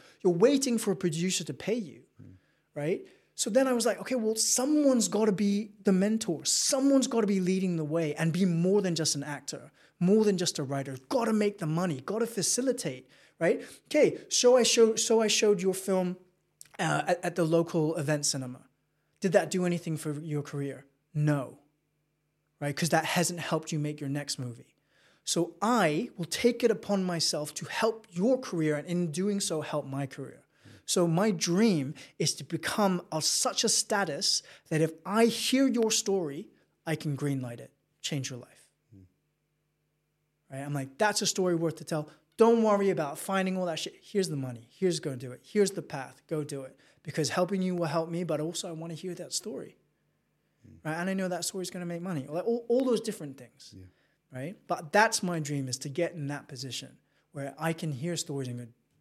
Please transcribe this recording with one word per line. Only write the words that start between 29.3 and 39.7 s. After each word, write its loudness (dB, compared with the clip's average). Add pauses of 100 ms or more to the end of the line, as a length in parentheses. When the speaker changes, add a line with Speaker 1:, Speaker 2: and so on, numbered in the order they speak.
Speaker 1:
so, -4
help -4
my -4
career. -14 (420)
So 2
my 4
dream 2 (240)
is 0
to -14
become 0
of -2
such 0
a 2
status 0 (280)
that 2
if 2 (140)
I 4
hear 2
your 2
story, -2 (380)
I 0
can -4
greenlight -4
it, -18 (300)
change -6
your -12
life. -20 (240)
Speaker 2:
Mm. -20 (1500)